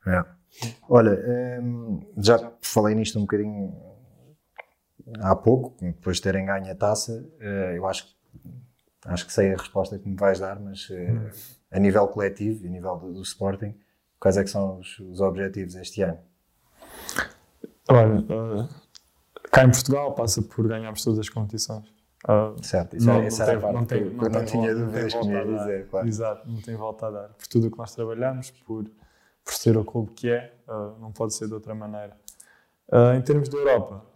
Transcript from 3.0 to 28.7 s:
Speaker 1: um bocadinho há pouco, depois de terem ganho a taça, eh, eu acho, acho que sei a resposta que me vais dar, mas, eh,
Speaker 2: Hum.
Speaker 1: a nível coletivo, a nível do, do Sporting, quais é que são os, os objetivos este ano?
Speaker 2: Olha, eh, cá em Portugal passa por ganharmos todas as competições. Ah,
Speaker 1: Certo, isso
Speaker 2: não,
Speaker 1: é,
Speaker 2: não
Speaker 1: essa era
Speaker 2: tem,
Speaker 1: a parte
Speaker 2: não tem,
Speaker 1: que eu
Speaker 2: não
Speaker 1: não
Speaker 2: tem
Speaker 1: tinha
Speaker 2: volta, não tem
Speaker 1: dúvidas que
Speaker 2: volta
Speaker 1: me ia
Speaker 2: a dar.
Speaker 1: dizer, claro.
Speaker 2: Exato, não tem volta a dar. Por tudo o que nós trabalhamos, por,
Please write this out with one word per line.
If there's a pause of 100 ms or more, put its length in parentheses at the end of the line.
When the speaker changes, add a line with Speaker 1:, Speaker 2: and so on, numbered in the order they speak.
Speaker 1:
um
bocadinho (1500)
há
pouco,
depois
de
terem
ganho
a
taça, (140)
eh,
eu
acho, (1000)
acho
que
sei
a
resposta
que
me
vais
dar,
mas,
eh,
Speaker 2:
Hum. (420)
Speaker 1:
a
nível
coletivo,
a
nível
do,
do
Sporting, (440)
quais
é
que
são
os,
os
objetivos
este
ano? (1700)
Speaker 2:
Olha, (100)
eh, (840)
cá
em
Portugal
passa
por
ganharmos
todas
as
competições. (420)
Ah,
Speaker 1:
Certo,
isso
Speaker 2:
não,
Speaker 1:
é,
Speaker 2:
não
Speaker 1:
essa
era
Speaker 2:
tem,
Speaker 1:
a
parte
Speaker 2:
não
tem,
Speaker 1:
que
eu
Speaker 2:
não
Speaker 1:
não
Speaker 2:
tem
Speaker 1:
tinha
Speaker 2:
volta,
não
tem
Speaker 1:
dúvidas
que
Speaker 2:
volta
Speaker 1:
me
ia
Speaker 2:
a
dar.
Speaker 1:
dizer,
claro.
Speaker 2:
Exato,
não
tem
volta
a
dar.
Por
tudo
o
que
nós
trabalhamos,
por, (600)